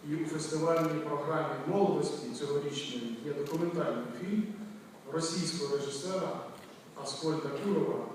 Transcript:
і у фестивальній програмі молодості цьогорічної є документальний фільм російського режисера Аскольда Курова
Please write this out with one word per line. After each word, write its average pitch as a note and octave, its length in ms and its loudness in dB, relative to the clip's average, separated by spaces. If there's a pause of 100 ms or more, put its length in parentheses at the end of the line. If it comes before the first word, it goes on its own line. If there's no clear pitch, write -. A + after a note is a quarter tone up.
(100)
і D3+ 40 2
у D#3+ 120 0
фестивальній D#3 800 2
програмі D3 460 0 (140)
молодості F#3 580 4 (120)
цьогорічної C#3 800 -2 (100)
є D3 60 -2
документальний E3 720 0 (160)
фільм G#3 220 2 (720)
російського E3 640 0
режисера - 640 0 (640)
Аскольда - 460 0 (160)
Курова - 400 4 (100)